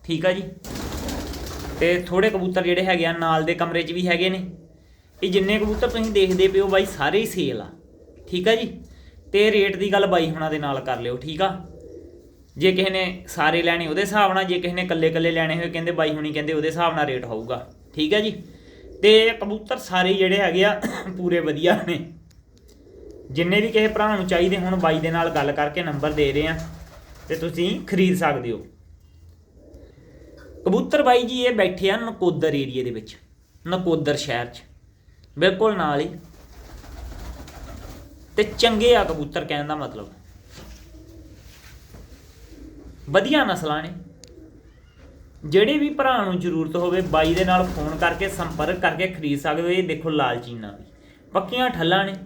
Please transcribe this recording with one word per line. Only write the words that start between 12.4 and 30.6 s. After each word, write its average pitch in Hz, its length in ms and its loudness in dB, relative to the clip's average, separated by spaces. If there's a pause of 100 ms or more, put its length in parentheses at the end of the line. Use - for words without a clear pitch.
ਜੇ 180 140 4
ਕਿਸੇ 185 180 2
ਨੇ 185 380 -4
ਸਾਰੇ 165 340 2
ਲੈਣੇ 170 260 2
ਉਹਦੇ 160 140 0
ਹਿਸਾਬ 196 320 2
ਨਾਲ, 190 100 2
ਜੇ 180 160 0
ਕਿਸੇ 175 140 -2
ਨੇ 180 80 -2
ਇਕੱਲੇ 165 260 2
ਇਕੱਲੇ 165 240 2
ਲੈਣੇ 160 240 0
ਹੋਏ, 170 140 -2
ਕਹਿੰਦੇ 170 240 -2
ਬਾਈ 156 220 0
ਹੁਣੀ 151 180 -4
ਕਹਿੰਦੇ 151 200 -2
ਉਹਦੇ 151 140 0
ਹਿਸਾਬ 165 280 2
ਨਾਲ 151 100 2
ਰੇਟ 127 200 -4
ਹੋਊਗਾ, 117 400 -6 (300)
ਠੀਕ 156 180 0
ਆ 214 60 4
ਜੀ। 214 120 -2 (680)
ਤੇ 220 280 8 (120)
ਕਬੂਤਰ 214 380 -4
ਸਾਰੇ 185 340 2
ਜਿਹੜੇ 190 240 4
ਹੈਗੇ 185 280 2
ਆ 208 140 2 (160)
<coughs> 185 220 -10
ਪੂਰੇ 175 220 0
ਵਧੀਆ 156 480 2
ਨੇ। 165 100 -2 (1300)
ਜਿੰਨੇ 180 300 2
ਵੀ 220 60 0
ਕਿਸੇ 214 200 2
ਭਰਾ 214 280 0
ਨੂੰ 185 120 -2
ਚਾਹੀਦੇ 180 300 2
ਹੁਣ, 185 180 -2
ਬਾਈ 160 240 2
ਦੇ 160 120 -2
ਨਾਲ 165 180 0
ਗੱਲ 143 220 0
ਕਰਕੇ 147 320 -2
ਨੰਬਰ 147 280 -2
ਦੇ 147 200 2
ਰਹੇ 151 160 0
ਆ, 160 100 -2 (720)
ਤੇ 160 80 -2
ਤੁਸੀਂ 165 320 -2 (180)
ਖਰੀਦ 185 300 4
ਸਕਦੇ 131 340 0
ਹੋ। 104 60 -4 (2000)